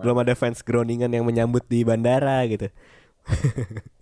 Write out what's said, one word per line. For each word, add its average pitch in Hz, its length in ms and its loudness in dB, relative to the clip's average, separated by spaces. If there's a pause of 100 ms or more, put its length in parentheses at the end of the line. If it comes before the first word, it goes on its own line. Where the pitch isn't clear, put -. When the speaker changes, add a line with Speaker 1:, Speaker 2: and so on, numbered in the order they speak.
Speaker 1:
Belum 120 160 2
Speaker 2:
ada. 120 80 2
Speaker 1:
ada 123 100 0
fans 120 220 -2
groningan 120 480 0
yang 117 160 0
menyambut 117 400 0
di 117 220 0
bandara 127 580 2
gitu. 107 220 -4 (560)
<laughs> - 800 -4